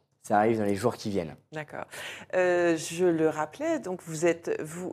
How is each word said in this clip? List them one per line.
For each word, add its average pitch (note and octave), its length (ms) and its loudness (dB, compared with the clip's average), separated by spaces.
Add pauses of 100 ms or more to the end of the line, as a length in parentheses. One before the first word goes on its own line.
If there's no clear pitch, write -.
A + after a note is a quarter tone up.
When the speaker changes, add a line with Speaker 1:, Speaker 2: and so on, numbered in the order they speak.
(220)
Speaker 1:
Ça G#2 160 2
arrive A2 200 4
dans G#2+ 60 0
les G2+ 100 2
jours G#2+ 220 0
qui - 120 -6
viennent. E2+ 280 -4 (160)
Speaker 2:
D'accord. D3+ 340 -10 (480)
Euh, F3 420 4
je E3 300 -2
le D#3+ 240 4
rappelais, C#4+ 480 -2
donc F#3 260 -8
vous D#3+ 220 -2
êtes, E3+ 360 0
vous, E3+ 300 -8